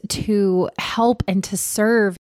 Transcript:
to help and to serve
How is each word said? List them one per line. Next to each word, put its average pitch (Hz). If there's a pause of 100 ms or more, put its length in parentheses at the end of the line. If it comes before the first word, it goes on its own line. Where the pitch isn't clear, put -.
to 196 (100)
help 240
and 190
to -
serve 214 (100)